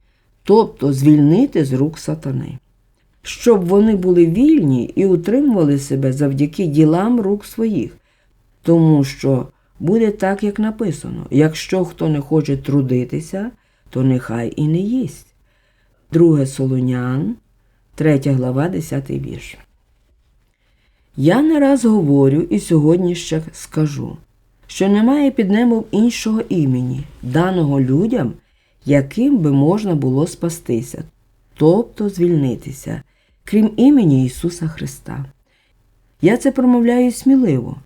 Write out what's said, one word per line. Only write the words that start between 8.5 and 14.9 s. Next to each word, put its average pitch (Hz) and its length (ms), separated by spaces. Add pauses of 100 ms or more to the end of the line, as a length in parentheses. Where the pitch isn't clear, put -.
тому 160 420
що 135 440 (320)
буде 214 300
так, 196 320
як 202 160
написано: 214 720
«Якщо 156 540
хто 165 240
не 151 120
хоче 151 360
трудитися, 139 960 (400)
то 131 120
нехай 127 540
і 151 120
не 160 100
їсть». 220 480 (840)